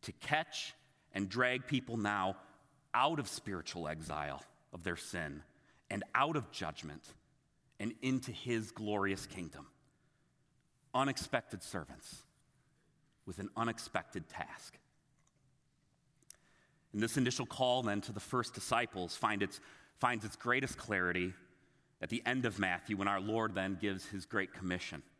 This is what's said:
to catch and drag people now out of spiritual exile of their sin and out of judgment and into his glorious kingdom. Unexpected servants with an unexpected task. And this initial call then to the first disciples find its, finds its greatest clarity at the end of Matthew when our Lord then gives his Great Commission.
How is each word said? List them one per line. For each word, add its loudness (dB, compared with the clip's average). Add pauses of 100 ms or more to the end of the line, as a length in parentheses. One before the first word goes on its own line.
to -6
catch -2 (400)
and 2
drag 2
people 0
now 2 (580)
out 6
of -2
spiritual -4
exile -4 (300)
of -12
their 0
sin -6 (460)
and -4 (120)
out 4
of 0
judgment -8 (760)
and -2
into 0
his -2
glorious 0
kingdom. -10 (1300)
Unexpected 2
servants -8 (1000)
with -10
an -4
unexpected -2
task. -10 (2250)
And 2
this 4
initial 4
call 4
then 2
to -8
the -6
first 0
disciples 0
find 2
its, -2 (400)
finds 2
its -8
greatest 2
clarity 2 (680)
at -4
the -2
end 2
of 0
Matthew 2
when 2
our 2
Lord 0
then 0
gives -2
his -8
Great -2
Commission. -4 (160)